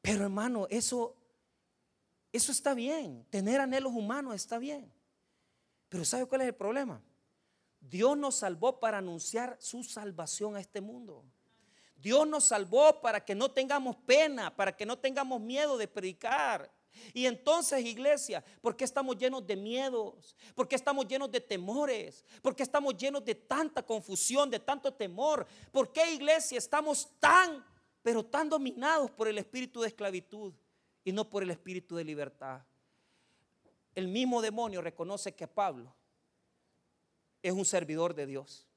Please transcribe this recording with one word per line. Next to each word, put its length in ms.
Pero, 240
hermano, 460
eso, 460
eso 200
está 220
bien. 560
Tener 300
anhelos 320
humanos 420
está 240
bien. 340
Pero 160
¿sabe 220
cuál 140
es 80
el 60
problema? 460
Dios 380
nos 160
salvó 460
para 180
anunciar 600
su 240
salvación 720
a 40
este 200
mundo. 440
Dios 300
nos 180
salvó 560
para 240
que 100
no 160
tengamos 460
pena, 580
para 220
que 80
no 140
tengamos 420
miedo 380
de 100
predicar. 840
Y 140
entonces, 580
iglesia, 600
¿por 160
qué 80
estamos 320
llenos 300
de 100
miedos? 800
¿Por 140
qué 80
estamos 320
llenos 220
de 100
temores? 840
¿Por 120
qué 80
estamos 340
llenos 280
de 100
tanta 480
confusión, 680
de 100
tanto 320
temor? 540
¿Por 200
qué, 200
iglesia, 460
estamos 500
tan, 460
pero 240
tan 240
dominados 640
por 160
el 120
espíritu 420
de 80
esclavitud 680
y 100
no 160
por 140
el 80
espíritu 460
de 80
libertad? 580
El 140
mismo 320
demonio 400
reconoce 540
que 140
Pablo 440
es 100
un 120
servidor 500
de 120
Dios. 500